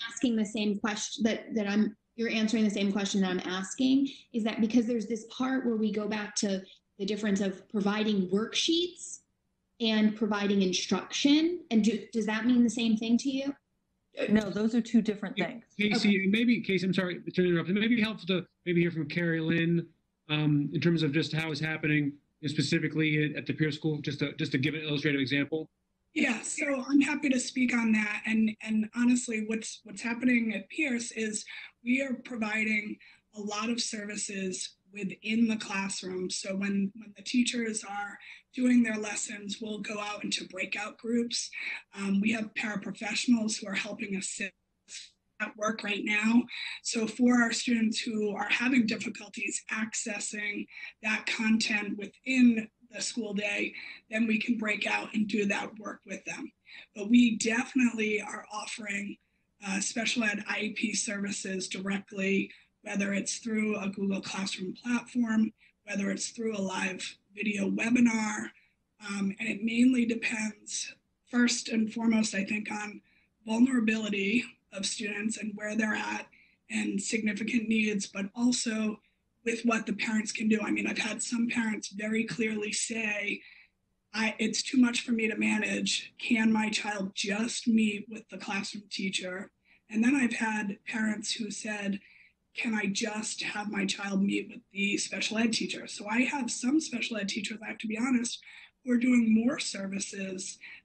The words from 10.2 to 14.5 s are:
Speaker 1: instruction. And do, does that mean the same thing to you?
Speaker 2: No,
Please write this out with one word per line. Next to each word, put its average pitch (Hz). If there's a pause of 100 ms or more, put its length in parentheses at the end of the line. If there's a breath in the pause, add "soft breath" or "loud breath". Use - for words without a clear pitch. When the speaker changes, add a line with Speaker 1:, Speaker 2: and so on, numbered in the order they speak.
Speaker 1:
instruction. 285 (100)
And 220
do, 214
does 208
that 220
mean 240
the 233
same 226
thing 226
to 269
you? 269 (720)
Speaker 2:
No, 208